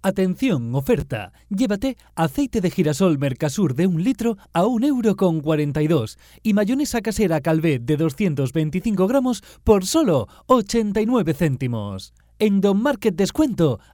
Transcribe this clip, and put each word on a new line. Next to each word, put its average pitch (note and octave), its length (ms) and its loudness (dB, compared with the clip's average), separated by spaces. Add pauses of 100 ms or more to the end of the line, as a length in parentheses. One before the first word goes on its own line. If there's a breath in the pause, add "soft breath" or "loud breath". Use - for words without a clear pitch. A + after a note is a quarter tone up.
Atención, F#3 640 -2
oferta. C3+ 600 -2 (160 soft breath)
Llévate G#3 480 -2 (180 soft breath)
aceite - 460 -2
de F3 100 0
girasol D#3 480 0
Mercasur C#3 560 -2
de F3 120 0
un F3 180 0
litro A#3 320 -2 (160 loud breath)
a F3 120 2
un A#3+ 200 0
euro A3+ 320 2
con E3 240 2
cuarenta D3+ 400 0
y D#3 60 2
dos C#3 300 0 (240 soft breath)
y A3 120 0
mayonesa A#3 480 0
casera G3 400 0
Calvé D#3+ 380 0
de C3+ 180 -2
doscientos D3+ 560 -2
veinticinco F#3 520 0
gramos B3+ 380 0 (220 loud breath)
por G3 200 6
solo F#3 440 0 (160 loud breath)
ochenta A3 560 2
y G#3+ 40 0
nueve G#3 280 0
céntimos. A#2 800 -4 (260)
En G3+ 220 2
Don G3+ 200 2
Market A#3 340 -2
Descuento F#3+ 680 0 (120 soft breath)